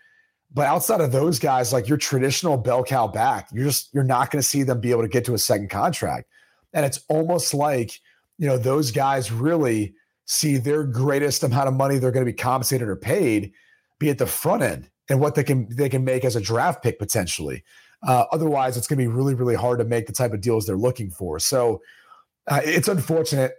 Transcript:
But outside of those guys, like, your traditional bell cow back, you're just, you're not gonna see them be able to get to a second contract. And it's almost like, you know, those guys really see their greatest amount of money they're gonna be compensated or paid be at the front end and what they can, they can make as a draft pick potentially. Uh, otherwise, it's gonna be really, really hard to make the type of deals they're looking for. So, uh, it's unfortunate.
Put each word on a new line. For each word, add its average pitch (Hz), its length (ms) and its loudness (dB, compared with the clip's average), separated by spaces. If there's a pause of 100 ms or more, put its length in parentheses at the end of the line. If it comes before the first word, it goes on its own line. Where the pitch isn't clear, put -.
(520)
But 139 140 0
outside 175 340 2
of 139 120 2
those 139 260 2
guys, 127 340 0
like, 117 160 0
your 147 100 4
traditional 135 580 0
bell 123 260 0
cow 123 240 0
back, 107 460 -2
you're 123 140 -2
just, - 260 -2
you're 139 120 2
not 131 260 2
gonna 143 120 0
see 143 200 0
them 127 180 0
be 120 100 0
able 117 120 2
to 113 60 0
get 120 180 0
to 123 80 0
a 107 40 -2
second 101 320 0
contract. 98 580 -2 (440)
And 156 120 0
it's 135 240 -4
almost 160 460 0
like, 139 380 0 (460)
you 156 80 0
know, 131 120 2
those 131 320 0
guys 135 400 0
really 117 640 0 (300)
see 143 340 0
their 147 260 0
greatest 139 580 0
amount 135 260 2
of 131 60 0
money 135 240 2
they're 127 120 2
gonna 127 140 2
be 120 80 -2
compensated 127 560 -2
or 92 80 -4
paid 110 560 0 (460)
be 151 100 0
at 139 100 0
the 123 80 0
front 190 360 0
end 80 280 -4 (200)
and 135 100 4
what 147 140 2
they 147 100 2
can, 131 300 0
they 139 140 0
can 131 160 0
make 131 200 0
as 120 120 2
a 113 40 -2
draft 117 420 -2
pick 117 160 0
potentially. 82 680 -4 (420)
Uh, 127 240 4
otherwise, 143 460 0
it's 120 100 -6
gonna 147 120 0
be 127 80 2
really, 131 280 0
really 123 200 0
hard 120 240 0
to 113 80 2
make 117 200 -2
the - 60 -12
type 120 200 -2
of 104 100 -6
deals 113 240 0
they're 95 100 -2
looking 110 340 -2
for. 85 280 -8
So, 117 420 0 (680)
uh, 143 160 0
it's 160 260 2
unfortunate. 156 720 0